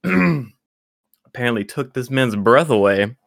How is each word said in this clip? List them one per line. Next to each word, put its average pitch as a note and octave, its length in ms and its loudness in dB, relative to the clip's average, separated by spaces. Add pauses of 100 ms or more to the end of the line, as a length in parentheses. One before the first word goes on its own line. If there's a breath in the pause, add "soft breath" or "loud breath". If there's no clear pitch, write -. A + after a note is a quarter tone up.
<clears throat> F3 480 -2 (760)
apparently A#2+ 400 -4
took C3+ 280 -10
this B2+ 160 -8
man's C3 260 0
breath A#2+ 340 4
away. G2+ 460 2 (120)